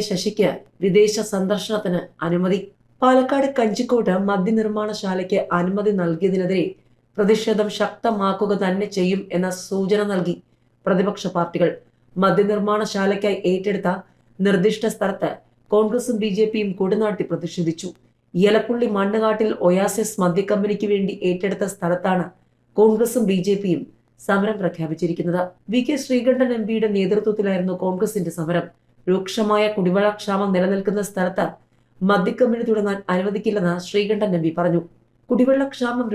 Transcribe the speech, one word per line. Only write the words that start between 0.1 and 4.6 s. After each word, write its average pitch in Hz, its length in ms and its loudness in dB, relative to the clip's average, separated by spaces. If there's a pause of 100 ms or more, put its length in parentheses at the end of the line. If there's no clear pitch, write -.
വിദേശ 208 300 4 (180)
സന്ദർശനത്തിന് 196 680 -2 (260)
അനുമതി. 180 340 0 (420)
പാലക്കാട് 262 460 4 (100)
കഞ്ചിക്കോട്ട് 226 560 0 (140)
മദ്യനിർമ്മാണശാലയ്ക്ക് 202 1120 -2 (180)